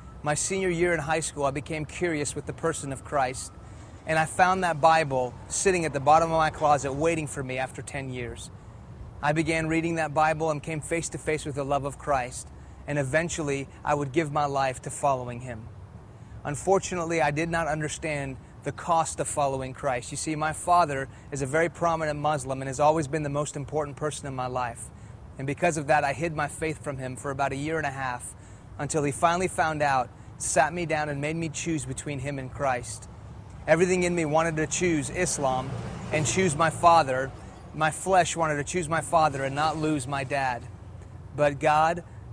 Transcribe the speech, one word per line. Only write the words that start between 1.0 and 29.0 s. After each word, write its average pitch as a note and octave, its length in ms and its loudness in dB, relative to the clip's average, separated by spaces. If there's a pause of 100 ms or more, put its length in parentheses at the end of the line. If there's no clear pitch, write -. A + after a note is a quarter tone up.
school, D3 240 -4
I C3+ 80 2
became D3+ 320 -4
curious D#3 500 -2
with D3 120 -8
the D3 60 -6
person D3+ 400 -4
of A#2+ 120 -10
Christ, C3+ 480 -2 (520)
and D#3+ 140 0
I D#3+ 60 4
found F#3 400 4
that D#3+ 160 0
Bible C#3 520 4 (140)
sitting F3+ 380 2
at D3 80 -2
the C#3 80 -2
bottom D#3+ 320 6
of D#3+ 60 4
my D#3 120 4
closet C#3+ 420 2
waiting D#3 360 0
for C#3 160 -6
me B2+ 140 -4
after C3 240 -6
ten C3+ 280 -8
years. A#2+ 400 -8 (720)
I C#3+ 80 2
began D#3+ 380 0
reading E3 260 0
that D#3 180 -2
Bible D#3 380 2
and D3 100 -2
came D#3+ 200 -6
face E3 300 -2
to D3+ 80 -8
face D#3 260 -2
with D3 100 -6
the C#3 100 -2
love C#3 200 0
of C#3 120 -6
Christ, B2+ 520 -2 (400)
and D3 100 0
eventually C#3+ 720 0 (160)
I D3+ 100 2
would C#3+ 160 -2
give D3 220 0
my D3 140 2
life C3+ 360 0
to D3 80 -8
following B2+ 520 0
him. A#2+ 260 -10 (760)
Unfortunately, E3+ 800 0
I D3 80 4
did D#3+ 180 0
not E3 200 0
understand D3 720 -4 (260)
the C#3+ 80 -4
cost - 460 0
of D#3 80 -2
following C3+ 480 -2
Christ. B2+ 380 -4
You C#3+ 40 -8
see, D#3 200 -4
my D3+ 160 0
father D3 560 4 (240)
is C#3 100 -2
a C#3 40 -2
very D#3+ 220 4
prominent D#3+ 500 0
Muslim C3+ 440 -2
and C3+ 60 -6
has B2+ 100 -6
always D3+ 300 6
been D3+ 160 -2
the C#3+ 40 -2
most D3 280 -2
important C#3+ 400 -4
person D3 300 -6
in C3+ 100 -8
my B2+ 100 -4
life. B2 380 -4 (520)
And C3+ 120 -6
because D#3+ 280 2
of D3 120 -4
that, D3+ 160 6
I C#3 80 2
hid D3+ 240 -4
my D3 100 -2
faith D#3 360 -4
from C#3 160 -6
him B2+ 180 -8
for C#3+ 160 -6
about C#3 180 0
a C3+ 60 -6
year D#3 200 -2
and D3+ 100 0
a C#3 40 -2
half C3 440 -6 (440)
until D3 240 0